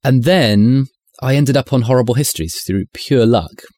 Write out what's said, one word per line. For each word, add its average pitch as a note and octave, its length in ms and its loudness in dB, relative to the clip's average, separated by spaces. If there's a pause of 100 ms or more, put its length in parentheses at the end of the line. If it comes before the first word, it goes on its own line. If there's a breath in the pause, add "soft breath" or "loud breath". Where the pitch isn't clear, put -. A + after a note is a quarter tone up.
And C3 220 2
then C3 600 2 (340)
I C3 140 0
ended C#3 200 0
up C3+ 160 -2
on B2 120 0
Horrible B2 320 0
Histories E2 520 -4
through F#2+ 260 -4
pure B2 320 0
luck. A2+ 360 -2 (160)